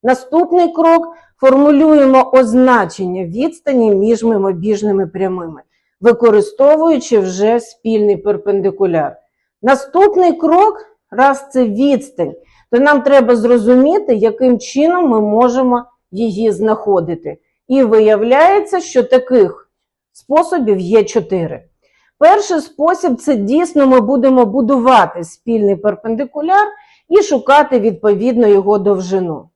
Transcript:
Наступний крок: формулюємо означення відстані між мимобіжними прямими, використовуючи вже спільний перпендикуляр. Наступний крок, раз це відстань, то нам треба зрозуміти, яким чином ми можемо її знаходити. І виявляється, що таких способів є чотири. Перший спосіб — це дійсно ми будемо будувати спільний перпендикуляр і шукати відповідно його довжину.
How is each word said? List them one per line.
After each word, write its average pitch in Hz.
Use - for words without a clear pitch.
Наступний 339
крок: 330
формулюємо 277
означення 220
відстані 240
між 214
мимобіжними 196
прямими, 180
використовуючи 240
вже 196
спільний 208
перпендикуляр. 196
Наступний 349
крок, 370
раз 269
це 254
відстань, 220
то 240
нам 285
треба 247
зрозуміти, 247
яким 226
чином 320
ми 220
можемо 240
її 214
знаходити. 185
І 262
виявляється, 240
що 254
таких 254
способів 285
є 202
чотири. 165
Перший 359
спосіб — 330
це 294
дійсно 277
ми 254
будемо 254
будувати 226
спільний 208
перпендикуляр 262
і 381
шукати 285
відповідно 214
його 202
довжину. 185